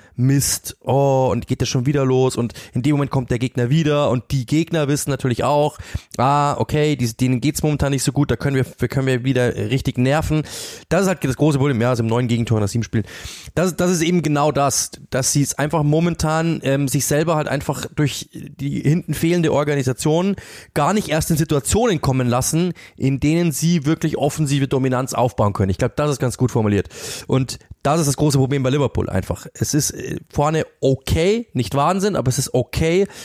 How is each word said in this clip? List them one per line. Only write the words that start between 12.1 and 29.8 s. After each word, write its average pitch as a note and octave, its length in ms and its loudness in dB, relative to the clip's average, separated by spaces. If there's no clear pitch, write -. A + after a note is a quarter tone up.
Gegentor A#2 320 0
nach G#2 80 2
sieben A2+ 160 -2
Spielen. G#2+ 200 -2
Das, E3+ 200 0
das F3+ 160 0
ist E3+ 100 0
eben F3 200 2
genau D3 300 2
das, C#3 400 0
dass B2+ 220 -2
sie C#3+ 100 2
es - 160 -2
einfach D3 260 0
momentan, D#3+ 800 0
ähm, C#3 240 0
sich C3 180 -2
selber D#3 300 0
halt D3+ 120 -2
einfach C#3 380 -4
durch - 380 -2
die - 480 -8
hinten D#3 320 0
fehlende E3 400 2
Organisation D3+ 840 0
gar D#3 200 2
nicht G#3 160 0
erst D3+ 220 0
in D#3+ 60 4
Situationen E3 640 0
kommen C3 260 0
lassen, D#3 460 0
in C3+ 220 0
denen E3 320 2
sie D#3+ 340 0
wirklich D#3 320 0
offensive C#3+ 500 0
Dominanz C3 460 0
aufbauen A2+ 400 0
können. G2 160 0
Ich - 80 -2
glaub, B2 180 -2
das D3 140 0
ist C#3 100 -2
ganz B2 180 -2
gut B2+ 140 0
formuliert. G#2+ 380 0
Und C3 320 -2
das D3 180 2
ist C#3+ 60 0
das C#3 100 -2
große D3+ 200 2
Problem C3+ 260 0
bei B2+ 80 0
Liverpool C3 380 0
einfach. - 440 -4
Es - 200 -4
ist, D3+ 180 0